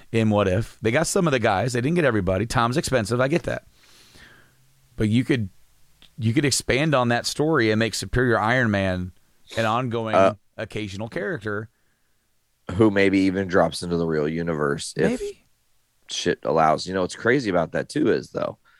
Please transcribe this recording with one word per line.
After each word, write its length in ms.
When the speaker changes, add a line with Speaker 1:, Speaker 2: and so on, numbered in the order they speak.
Speaker 1:
in 180
What 180
If. 340
They 100
got 160
some 200
of 40
the 80
guys. 340
They 80
didn't 140
get 100
everybody. 400
Tom's 320
expensive. 420
I 80
get 160
that. 220
But 140
you 140
could, 260
you 160
could 120
expand 500
on 140
that 160
story 460
and 80
make 140
Superior 460
Iron 320
Man 400
an 80
ongoing 500
Speaker 2:
Uh, 200
Speaker 1:
occasional 520
character. 600
Speaker 2:
Who 160
maybe 300
even 260
drops 340
into 160
the 80
real 220
universe 680
if 240
Speaker 1:
Maybe. 260
Speaker 2:
shit 360
allows. 420
You 80
know, 80
what's 140
crazy 340
about 220
that, 180
too, 220
is, 180
though, 300